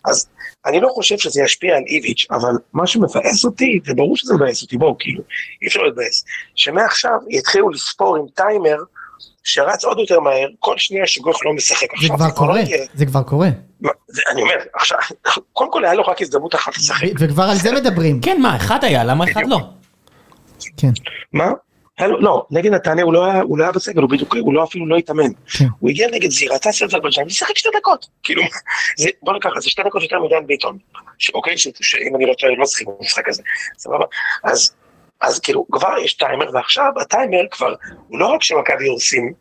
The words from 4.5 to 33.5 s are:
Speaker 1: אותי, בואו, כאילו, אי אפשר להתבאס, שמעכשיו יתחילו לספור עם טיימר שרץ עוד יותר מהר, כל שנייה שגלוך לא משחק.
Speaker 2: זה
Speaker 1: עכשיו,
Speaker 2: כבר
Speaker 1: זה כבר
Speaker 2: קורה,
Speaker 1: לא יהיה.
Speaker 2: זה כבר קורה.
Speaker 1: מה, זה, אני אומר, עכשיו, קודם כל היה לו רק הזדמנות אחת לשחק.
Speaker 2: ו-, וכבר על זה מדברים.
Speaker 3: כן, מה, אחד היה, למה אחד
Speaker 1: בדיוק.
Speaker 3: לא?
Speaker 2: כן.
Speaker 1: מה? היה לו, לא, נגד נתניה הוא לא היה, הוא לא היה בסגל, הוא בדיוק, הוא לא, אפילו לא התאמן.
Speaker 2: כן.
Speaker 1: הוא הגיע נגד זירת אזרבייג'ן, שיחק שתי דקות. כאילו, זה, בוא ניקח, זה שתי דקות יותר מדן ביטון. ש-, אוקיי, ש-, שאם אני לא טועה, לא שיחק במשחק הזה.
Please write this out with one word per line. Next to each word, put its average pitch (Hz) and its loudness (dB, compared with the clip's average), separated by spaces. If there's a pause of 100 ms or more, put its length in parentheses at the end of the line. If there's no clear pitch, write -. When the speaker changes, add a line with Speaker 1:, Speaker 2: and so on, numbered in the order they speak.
Speaker 1:
אותי, - -8
בואו, 151 2
כאילו, - -6 (400)
אי 190 -6
אפשר 196 0
להתבאס, 120 -2 (300)
שמעכשיו 208 0 (180)
יתחילו 196 2
לספור 175 -2
עם 147 -2 (100)
טיימר 185 2 (640)
שרץ 156 0
עוד 220 0
יותר 185 4
מהר, 139 2 (120)
כל - 0
שנייה 190 -2
שגלוך - -2
לא 156 0
משחק. - 0
Speaker 2:
זה - -14
Speaker 1:
עכשיו, 156 0
Speaker 2:
כבר 160 2
Speaker 1:
זה 156 2
כבר - -6
Speaker 2:
קורה, 165 2
Speaker 1:
לא 165 0
יהיה. 135 -2
Speaker 2:
זה 143 2
כבר 135 0
קורה. 160 2 (340)
Speaker 1:
מה, 151 0 (160)
זה, - -8 (100)
אני - 0
אומר, 190 2 (220)
עכשיו, - 0 (560)
קודם - 0
כל 285 0
היה 175 4
לו 208 4
רק 262 0
הזדמנות 147 -2
אחת - -4
לשחק. - -2 (120)
Speaker 2:
ו-, 160 4
וכבר 151 2
על 202 2
זה 196 2
מדברים. 170 2
Speaker 3:
כן, 349 2
מה, 214 4
אחד 202 0
היה, 127 2
למה 135 2
אחד 196 0
Speaker 1:
בדיוק. 262 -2
Speaker 3:
לא? 185 2 (1160)
Speaker 2:
כן. 131 4 (420)
Speaker 1:
מה? 165 2 (460)
היה 185 0
לו, 226 2
לא, 160 4
נגד 170 2
נתניה 175 2
הוא 165 4
לא 180 6
היה, 190 2
הוא 147 0
לא 156 4
היה 180 2
בסגל, 180 0
הוא 131 4
בדיוק, 139 0
הוא 117 0
לא, 160 4
אפילו 170 -4
לא 160 4
התאמן. 151 2 (260)
Speaker 2:
כן. 139 6 (140)
Speaker 1:
הוא 117 2
הגיע 208 0
נגד 185 0
זירת 135 0
אזרבייג'ן, 165 -2
שיחק 370 -2
שתי 453 0
דקות. 392 0 (180)
כאילו, 320 -2 (540)
זה, 151 0 (140)
בוא 233 0
ניקח, - -2 (100)
זה - -2
שתי - -2
דקות 196 0
יותר 165 -2
מדן 156 0
ביטון. 147 -4 (420)
ש-, - 0
אוקיי, 165 -4
ש-, - 0 (140)
שאם - -2
אני 131 2
לא 127 4
טועה, 131 4
לא 135 2
שיחק 113 -4 (140)
במשחק - -4
הזה. - -6 (360)